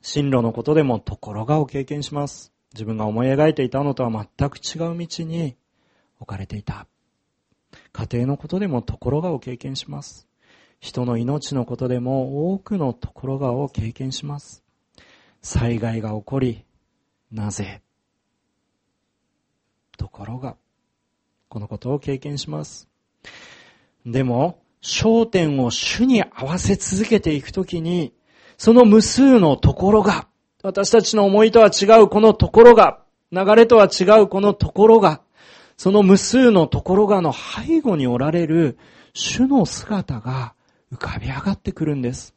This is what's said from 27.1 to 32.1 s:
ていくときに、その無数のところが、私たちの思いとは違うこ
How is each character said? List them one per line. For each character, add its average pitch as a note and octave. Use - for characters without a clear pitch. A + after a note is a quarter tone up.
て D#3+
い C#3
く -
と F#3+
き E3+
に、 E3+
そ -
の B3
無 G#3+
数 B3+
の D3+
と -
こ F#3+
ろ G#3+
が、 G3
私 G3
た A3+
ち -
の G3+
思 G3+
い A3
と A3+
は G#3+
違 G3+
う G3
こ G#3